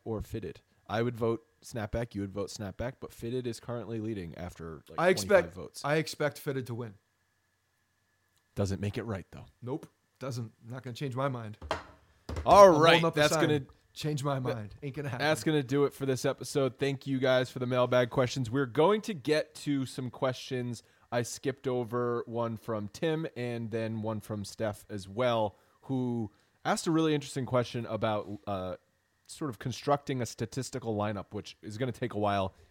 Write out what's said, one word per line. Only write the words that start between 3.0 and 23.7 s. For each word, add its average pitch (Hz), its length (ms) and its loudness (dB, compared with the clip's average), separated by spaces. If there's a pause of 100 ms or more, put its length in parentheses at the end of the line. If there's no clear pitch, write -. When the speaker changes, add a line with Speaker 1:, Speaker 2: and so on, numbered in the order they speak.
Speaker 1:
fitted 120 340 -6
is 113 140 -6
currently 113 400 -6
leading 101 360 -6
after, 82 520 -10
like, - 100 -8
Speaker 2:
I 170 120 4
expect, 190 180 0 (240)
Speaker 1:
twenty-five - 20 -20
votes. - 300 -12
Speaker 2:
I 143 140 0
expect 151 420 -2
fitted 131 260 -4
to 117 80 -8
win. 113 200 -10 (1600)
Speaker 1:
Doesn't 98 260 -2
make 101 180 -2
it 104 60 -6
right, 95 280 -6
though. - 140 -18 (160)
Speaker 2:
Nope, 127 240 -8 (340)
doesn't. 123 300 -6 (180)
Not 123 140 -12
gonna 123 120 -10
change 127 220 -6
my 139 120 0
mind. 113 280 -8 (920)
Speaker 1:
All 190 280 12
Speaker 2:
I'm 147 60 6
Speaker 1:
right, 165 100 10 (100)
Speaker 2:
holding 165 60 2
up 160 80 0
the 151 80 2
Speaker 1:
that's 151 120 6
Speaker 2:
sign. 160 120 4
Speaker 1:
gonna 151 140 2 (340)
Speaker 2:
Change 151 300 -4
my 139 160 0
Speaker 1:
But 123 160 -2
Speaker 2:
mind. 104 260 -10
Ain't 139 140 -8
gonna 143 120 -6
happen. 117 160 -2
Speaker 1:
that's 151 200 2
gonna 151 180 4
do 139 220 4
it 135 100 0
for 139 100 -6
this 131 200 0
episode. 135 540 0
Thank 139 280 -2
you 135 120 0
guys 127 300 4
for - 120 -10
the 123 60 0
mailbag 123 440 4
questions. 127 400 0
We're 135 160 2
going 165 360 4
to 214 120 -6
get 151 420 -2
to 139 300 -2
some 127 240 -8
questions. 123 720 -4 (300)
I 120 100 0
skipped - 460 -6
over 120 580 -2
one 117 300 -4
from 104 360 -6
Tim 160 340 -2 (100)
and 117 340 -6